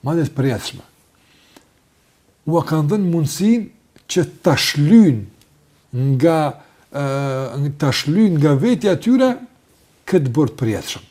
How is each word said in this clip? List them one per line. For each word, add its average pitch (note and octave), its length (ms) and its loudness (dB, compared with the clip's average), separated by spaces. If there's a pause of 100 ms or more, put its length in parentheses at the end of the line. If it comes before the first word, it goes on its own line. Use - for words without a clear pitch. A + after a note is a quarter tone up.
madje D3+ 240 -2
të - 80 -12
përjetshme, B2+ 480 -4 (1600)
u D#3+ 140 0
kanë D#3 300 -2
dhënë G3+ 180 0
mundësinë F3+ 1000 -2
që F3+ 120 0 (220)
ta E3 160 4
shlyn D3 640 4 (680)
nga, C3+ 440 2 (560)
ë, C#3 800 -6 (100)
ta D3 80 0
shlyn E3+ 480 0
nga D3 180 4
vetja G#3 380 0
e - 80 -2
tyre B3+ 300 2 (800)
këtë C#3+ 260 0
bërë D3 180 2
të - 80 -20
përjetshëm. G#2 500 -6